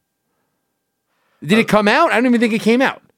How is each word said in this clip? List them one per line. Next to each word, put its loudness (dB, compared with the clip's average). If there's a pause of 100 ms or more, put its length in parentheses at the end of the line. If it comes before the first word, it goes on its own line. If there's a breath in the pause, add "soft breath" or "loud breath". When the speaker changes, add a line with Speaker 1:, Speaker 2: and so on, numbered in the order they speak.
(1400)
Speaker 1:
Did 0
it 0
Speaker 2:
Uh, -
Speaker 1:
come 0
out? 2
I 0
don't 0
even 2
think 0
it -4
came 0
out. -4 (160)